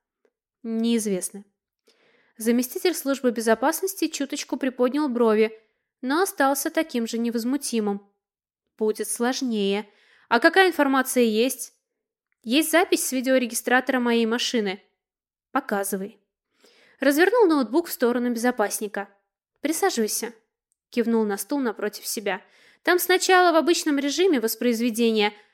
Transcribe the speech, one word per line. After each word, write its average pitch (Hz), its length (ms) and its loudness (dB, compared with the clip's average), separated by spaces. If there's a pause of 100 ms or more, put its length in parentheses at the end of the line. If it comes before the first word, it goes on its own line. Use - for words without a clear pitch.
(640)
«Неизвестно». 220 800 -2 (920)
Заместитель 247 580 -2
службы 269 360 -2
безопасности 240 760 -2
чуточку 285 500 -6
приподнял 262 520 -2
брови, 220 420 2 (500)
но 277 200 0
остался 285 480 0
таким 302 380 -4
же 226 100 -6
невозмутимым. 226 960 -2 (680)
«Будет 214 260 -2
сложнее. 220 800 -2 (400)
А - 120 2
какая 349 280 4
информация 269 560 2
есть?» 226 500 0 (680)
«Есть 294 300 0
запись 349 340 2
с - 60 -6
видеорегистратора 254 880 0
моей 233 260 2
машины». 220 560 -2 (680)
«Показывай». 202 680 -6 (800)
Развернул 359 460 4
ноутбук 294 420 2
в - 40 -10
сторону 240 400 0
безопасника. 214 760 -2 (520)
«Присаживайся», 240 760 -2 (560)
кивнул 226 360 0
на 202 120 -2
стул 285 220 -4
напротив 208 480 -6
себя. 202 340 -6 (400)
«Там 349 160 2
сначала 359 540 4
в 311 40 2
обычном 320 440 2
режиме 285 400 2
воспроизведения, 226 920 0 (220)